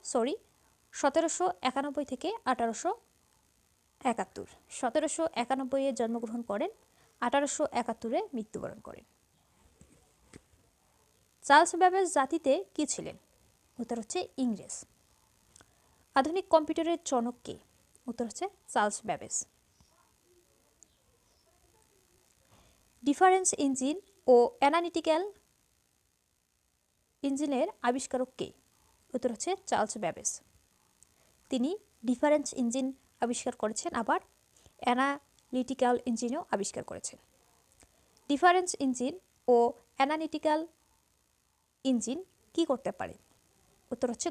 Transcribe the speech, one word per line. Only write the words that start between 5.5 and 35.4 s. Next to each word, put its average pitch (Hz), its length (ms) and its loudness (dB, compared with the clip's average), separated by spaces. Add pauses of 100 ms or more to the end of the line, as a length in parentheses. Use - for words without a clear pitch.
জন্মগ্রহণ 233 500 -4
করেন, 262 200 -2 (520)
আঠারোশো 285 420 0 (160)
একাত্তরে 233 380 -4 (160)
মৃত্যুবরণ - 520 -8
করেন। - 180 -18 (2500)
চার্লস 320 360 8
ব্যাবেজ 370 260 6 (100)
জাতিতে 277 360 2 (220)
কি 302 180 0
ছিলেন? - 240 -8 (640)
উত্তর 233 240 -6
হচ্ছে - 180 -6 (240)
ইংরেজ। 220 320 -4 (1400)
আধুনিক 311 380 2
কম্পিউটারের 320 440 2 (120)
জনক 233 260 0 (100)
কে? - 100 -10 (540)
উত্তর 240 180 -6
হচ্ছে 349 180 -6 (260)
চার্লস 208 260 0 (100)
ব্যাবেজ। - 260 -6 (3750)
ডিফারেন্স 370 460 4 (180)
ইঞ্জিন 269 300 0 (300)
ও 247 100 10 (240)
অ্যানালিটিক্যাল 320 640 2 (2000)
ইঞ্জিনের 277 460 0 (200)
আবিষ্কারক 247 500 -2
কে? - 100 -6 (640)
উত্তর 247 200 -2
হচ্ছে 339 160 -6 (180)
চার্লস 214 260 0 (100)
ব্যাবেজ। - 240 -6 (1200)
তিনি 262 200 -2 (380)
ডিফারেন্স 294 380 2 (160)
ইঞ্জিন 254 240 0 (380)
আবিষ্কার 247 380 -4
করেছেন, 220 280 -4 (120)
আবার 294 180 0 (640)
অ্যানালিটিক্যাল 254 1120 0 (160)